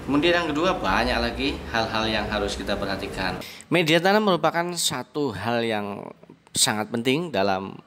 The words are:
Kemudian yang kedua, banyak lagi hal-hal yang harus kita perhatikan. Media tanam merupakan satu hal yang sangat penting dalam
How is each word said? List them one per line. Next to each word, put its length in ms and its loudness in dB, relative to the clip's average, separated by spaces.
Kemudian 400 2
yang 60 -2
kedua, 260 0
banyak 460 2
lagi 320 -2
hal-hal 400 0
yang 160 0
harus 320 -2
kita 160 -4
perhatikan. 640 -4
Media 320 4
tanam 240 4
merupakan 480 2
satu 560 -2
hal 320 0
yang 480 -4
sangat 400 2
penting 400 0
dalam 560 0